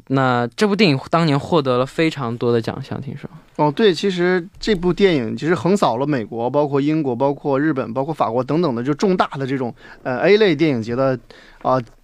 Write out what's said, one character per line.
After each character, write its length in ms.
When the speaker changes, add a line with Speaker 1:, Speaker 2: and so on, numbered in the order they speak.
Speaker 1:
那 400
这 200
部 80
电 140
影 180
当 160
年 140
获 240
得 160
了 80
非 240
常 260
多 160
的 80
奖 220
项， 180
听 160
说。 140
Speaker 2:
哦， 180
对， 200
其 160
实 360
这 140
部 180
电 220
影 200
其 120
实 80
横 200
扫 220
了 100
美 160
国， 280
包 160
括 120
英 240
国， 140
包 160
括 260
日 140
本， 220
包 100
括 80
法 180
国 140
等 160
等 140
的， 80
就 100
重 240
大 100
的 80
这 100
种， 180
呃， 160
A 180
类 180
电 180
影 100
节 120
的， 240
啊， 180